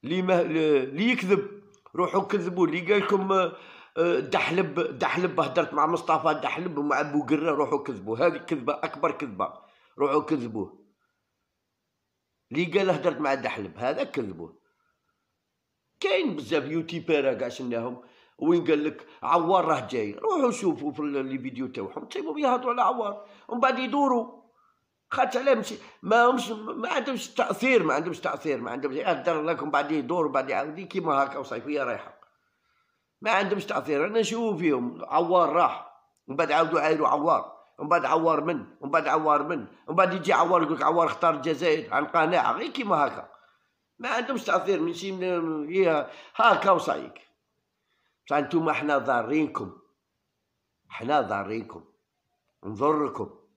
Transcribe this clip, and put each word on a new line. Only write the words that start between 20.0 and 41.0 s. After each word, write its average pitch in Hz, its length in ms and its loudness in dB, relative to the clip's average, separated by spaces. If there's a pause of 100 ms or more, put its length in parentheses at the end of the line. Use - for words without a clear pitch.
روحوا 285 400 0
شوفوا 151 400 -2
في 135 80 -10
ال-، 139 260 -2
لي 131 140 -6
فيديو 123 280 -6
تاعهم، 104 380 -8
تصيبوا 320 340 -6
يهضروا 247 340 0
على 247 80 0
عوار، 214 460 -2 (200)
ومن 240 120 -6
بعد 254 200 2
يدوروا. 254 600 0 (720)
خاطر - 280 0
علاه 269 140 4
ماشي، 214 220 -2 (260)
ما 226 220 4
همش، 247 280 2
ما 220 380 -8
عندهمش 262 380 -4
تأثير، 240 560 2
ما 151 100 2
عندهمش 156 260 -2
تأثير، 147 420 -4
ما 117 100 -6
عندهمش، 131 240 -4
يهضر 160 460 0
لكم 151 300 -4
بعد 147 200 0
يدور، 156 360 0
بعد 135 220 -2
يعاود 147 300 -4
كيما 175 340 -2
هكا 139 240 0
وصافي، 123 320 -8
هي 147 140 -2
رايحة. 117 360 -8 (1040)
ما - 100 0
عندهمش 196 340 0
تأثير. 143 400 -2
أنا 214 140 0
نشوف 220 400 0
فيهم، 127 460 0
عوار 170 440 4
راح، 151 520 0 (260)
ومن 131 100 -8
بعد 160 140 2
عاودوا 160 280 2
عايروا 151 280 2
عوار، 147 500 0 (220)
ومن 147 100 -6
بعد 165 160 2
عوار 160 380 2
من، 156 220 -4 (160)
ومن 139 100 -6
بعد 160 160 2
عوار 147 360 2
من، 147 240 -6 (200)
ومن 160 80 -4
بعد 180 180 4
يجي 180 200 0
عوار 170 300 4
يقول 156 120 0
لك - 80 -2
عوار 165 240 4